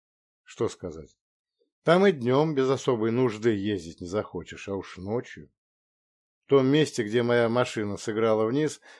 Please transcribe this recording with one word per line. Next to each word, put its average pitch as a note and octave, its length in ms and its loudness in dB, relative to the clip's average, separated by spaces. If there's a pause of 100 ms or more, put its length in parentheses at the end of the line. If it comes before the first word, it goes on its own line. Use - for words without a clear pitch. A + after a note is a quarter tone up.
(440)
Что - 240 -6
сказать? D#2 500 -14 (640)
Там F3+ 240 4
и G3 60 6
днем C#3 420 0
без C3 160 2
особой B2 400 0
нужды A2+ 440 0
ездить G2 460 -4
не F2+ 60 -10
захочешь, F2 640 -8
а G2 60 -6
уж F#2+ 220 -10
ночью. F#2+ 540 -10 (960)
В - 40 -20
том C3+ 160 6
месте, C#3 380 2
где A2 180 0
моя A#2+ 260 4
машина A2+ 480 -2
сыграла A2 480 0
вниз, C#3 360 -2 (200)